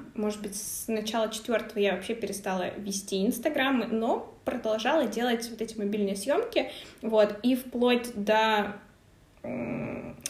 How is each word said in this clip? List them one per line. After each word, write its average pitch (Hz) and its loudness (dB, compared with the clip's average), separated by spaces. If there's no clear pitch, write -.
может 208 -2
быть, 202 -8
с - -8
начала 220 0
четвёртого 220 -2
я 196 4
вообще 226 -4
перестала 190 -4
вести 196 -2
Instagram, 262 2
но 233 0
продолжала 240 2
делать 233 0
вот - -6
эти - -6
мобильные 202 0
съёмки, 294 2
вот, 214 4
и 254 4
вплоть 247 2
до, 208 4
м, - -6